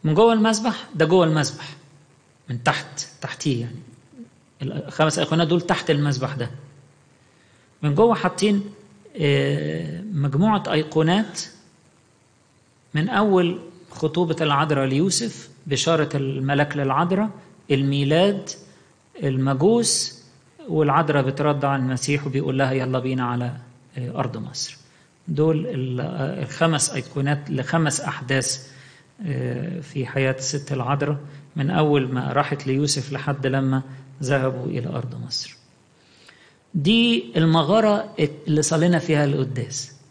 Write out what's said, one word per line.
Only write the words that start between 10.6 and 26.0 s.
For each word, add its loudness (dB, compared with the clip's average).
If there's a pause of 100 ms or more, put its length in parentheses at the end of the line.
أيقونات 0 (1500)
من 0
أول 4 (320)
خطوبة 0
العذراء 2
ليوسف، -2 (180)
بشارة 0
الملاك 0
للعذراء، 0 (420)
الميلاد، 2 (760)
المجوس، 2 (460)
والعذراء 2
بترضع 0
المسيح -2
وبيقول -2
لها: 2
"يلا 0
بينا -2
على، -4 (400)
آه، -6
أرض -4
مصر". -10 (500)
دول 0
ال-، -4